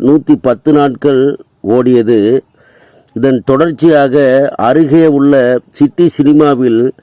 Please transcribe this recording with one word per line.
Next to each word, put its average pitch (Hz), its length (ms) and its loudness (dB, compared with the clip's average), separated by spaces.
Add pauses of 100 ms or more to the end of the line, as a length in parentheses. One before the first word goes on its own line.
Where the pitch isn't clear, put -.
நூத்தி 147 280 2 (120)
பத்து 123 300 -2
நாட்கள் 139 440 0 (540)
ஓடியது. 120 420 0 (1040)
இதன் 131 200 0 (120)
தொடர்ச்சியாக 143 720 0 (440)
அருகே 156 360 2 (140)
உள்ள 139 240 2 (360)
சிட்டி 147 280 0 (100)
சினிமாவில் 139 640 0 (220)